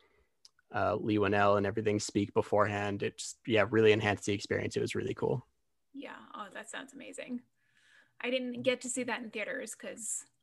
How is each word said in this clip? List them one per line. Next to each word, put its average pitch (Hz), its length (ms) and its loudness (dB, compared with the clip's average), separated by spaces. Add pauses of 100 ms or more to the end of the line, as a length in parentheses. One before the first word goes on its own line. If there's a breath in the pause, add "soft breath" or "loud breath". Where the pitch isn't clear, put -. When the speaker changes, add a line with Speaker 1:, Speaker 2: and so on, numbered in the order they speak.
(760)
Speaker 1:
uh, 95 220 0
Leigh 107 220 0
Whannell 101 400 4
and 101 80 2
everything 104 340 0
speak - 320 -2
beforehand, 104 680 2
it - 160 -4
just, - 280 -12
yeah, 107 240 4
really 110 220 8
enhanced 104 320 2
the 104 80 0
experience. 101 440 -2
It - 40 0
was - 140 -2
really - 200 -2
cool. - 320 -2 (460)
Speaker 2:
Yeah. - 240 -14 (180)
Oh, 202 200 -12
that 214 160 -14
sounds - 240 -12
amazing. 247 480 -12 (800)
I 240 80 -4
didn't 247 320 -4
get 254 200 0
to 254 80 -8
see 254 140 -4
that 233 180 -4
in 214 80 -12
theaters 202 440 -8
'cause - 500 -10 (180)